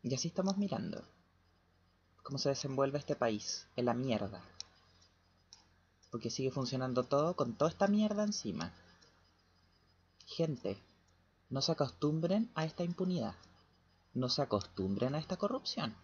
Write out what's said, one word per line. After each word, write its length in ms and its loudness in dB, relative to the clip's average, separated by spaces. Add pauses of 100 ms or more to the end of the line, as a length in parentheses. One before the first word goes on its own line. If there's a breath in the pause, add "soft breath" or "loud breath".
Y 100 0
así 140 -2
estamos 300 0
mirando 460 -2 (1200)
cómo 160 -6
se 100 2
desenvuelve 500 0
este 160 -2
país 600 -2
en 100 0
la 80 4
mierda. 500 -2 (1700)
Porque 180 -4
sigue 220 0
funcionando 540 0
todo 300 4
con 200 0
toda 160 4
esta 160 2
mierda 360 4
encima. 500 -4 (1500)
Gente, 520 -2 (720)
no 120 0
se 100 2
acostumbren 840 2
a 120 0
esta 180 -4
impunidad. 520 0 (760)
No 140 0
se 140 0
acostumbren 760 0
a 40 0
esta 180 -4
corrupción. 640 -4